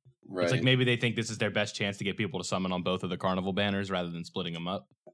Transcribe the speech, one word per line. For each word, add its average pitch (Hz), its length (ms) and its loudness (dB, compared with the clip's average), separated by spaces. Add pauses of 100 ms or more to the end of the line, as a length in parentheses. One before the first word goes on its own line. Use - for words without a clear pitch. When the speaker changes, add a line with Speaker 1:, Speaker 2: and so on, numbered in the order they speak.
(260)
Speaker 1:
Right. 92 180 0
Speaker 2:
It's 85 80 4
like, 85 100 2
maybe 127 220 6
they 120 120 4
think 117 200 0
this 113 120 -2
is 110 80 -6
their 107 140 0
best 104 260 0
chance 101 220 -2
to 104 60 -4
get 95 120 -2
people 95 240 -2
to 87 60 -6
summon 92 260 0
on 90 100 0
both 92 200 0
of 90 80 -2
the 90 80 -4
Carnival 92 340 0
banners 98 380 0
rather 90 180 -2
than 85 160 -6
splitting 85 320 -6
'em 85 120 -6
up. 95 200 -6 (260)